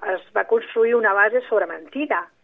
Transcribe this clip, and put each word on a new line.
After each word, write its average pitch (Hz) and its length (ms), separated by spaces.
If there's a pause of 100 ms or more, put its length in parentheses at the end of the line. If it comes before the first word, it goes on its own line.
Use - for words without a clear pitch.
(120)
es 180 240
va - 80
construir 226 500
una 220 200
base 208 340
sobre 196 180
mentida 175 600 (160)